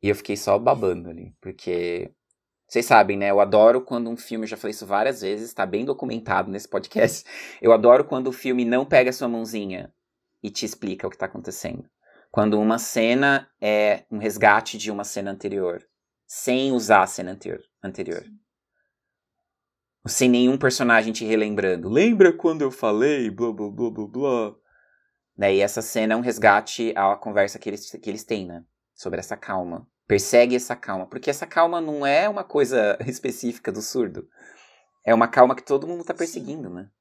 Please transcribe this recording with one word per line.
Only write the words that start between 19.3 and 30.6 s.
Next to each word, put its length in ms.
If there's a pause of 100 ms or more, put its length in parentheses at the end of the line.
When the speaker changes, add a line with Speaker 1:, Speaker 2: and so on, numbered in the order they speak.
Speaker 1:
Sem 220
nenhum 280
personagem 540
te 140
relembrando. 640
"Lembra 420
quando 300
eu 100
falei, 580
blá, 220
blá, 180
blá, 200
blá, 180
blá?" 480 (840)
Né, 180
e 40
essa 220
cena 320
é 40
um 40
resgate 760
à 200
conversa 440
que 100
eles, 220
que 180
eles 140
têm, 220
né? 180 (300)
Sobre 260
essa 180
calma. 500 (200)
Persegue 480
essa 200